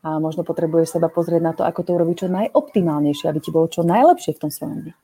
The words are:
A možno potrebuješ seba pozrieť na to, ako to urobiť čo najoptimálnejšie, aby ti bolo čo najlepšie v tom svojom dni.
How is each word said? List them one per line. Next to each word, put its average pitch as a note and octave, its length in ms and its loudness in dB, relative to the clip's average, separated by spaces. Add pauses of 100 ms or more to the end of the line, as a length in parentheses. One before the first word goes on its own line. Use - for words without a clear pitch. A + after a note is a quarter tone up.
A D#3 160 -2
možno D#3+ 260 -4
potrebuješ E3 480 0
seba E3 160 2
pozrieť E3+ 320 0
na E3 80 0
to, - 140 -2
ako E3+ 180 -4
to F3+ 140 -4
urobiť E3+ 260 0
čo F#3 80 -4
najoptimálnejšie, F3 960 0
aby D3+ 140 -2
ti - 100 -12
bolo D#3+ 160 2
čo E3 160 -4
najlepšie A#3+ 540 4
v - 100 -12
tom C#4+ 60 -4
svojom - 340 -10
dni. E3 60 -14 (100)